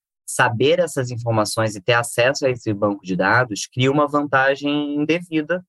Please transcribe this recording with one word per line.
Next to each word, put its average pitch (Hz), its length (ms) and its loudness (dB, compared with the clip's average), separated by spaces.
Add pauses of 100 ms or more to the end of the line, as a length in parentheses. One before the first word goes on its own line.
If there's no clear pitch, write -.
(240)
saber 127 540 2
essas 139 320 -2
informações 110 640 -2
e 104 60 -12
ter 120 140 0
acesso 123 520 0
a 127 40 4
esse 113 220 -4
banco 101 320 -2
de 92 120 -2
dados 104 500 0
cria 131 240 0
uma 147 160 2
vantagem 143 880 0
indevida 160 760 -2